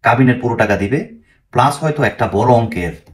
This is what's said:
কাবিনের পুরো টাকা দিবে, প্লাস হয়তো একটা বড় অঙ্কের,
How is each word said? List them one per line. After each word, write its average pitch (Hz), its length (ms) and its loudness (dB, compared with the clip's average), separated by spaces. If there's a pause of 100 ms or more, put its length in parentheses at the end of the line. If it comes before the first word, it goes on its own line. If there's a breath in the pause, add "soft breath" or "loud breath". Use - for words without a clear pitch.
কাবিনের 123 360 4
পুরো 113 160 -2
টাকা 107 220 0
দিবে, 104 220 -2 (540 soft breath)
প্লাস 139 260 2
হয়তো 151 240 -4
একটা 110 240 -2
বড় 101 260 0
অঙ্কের, 92 400 -2 (200)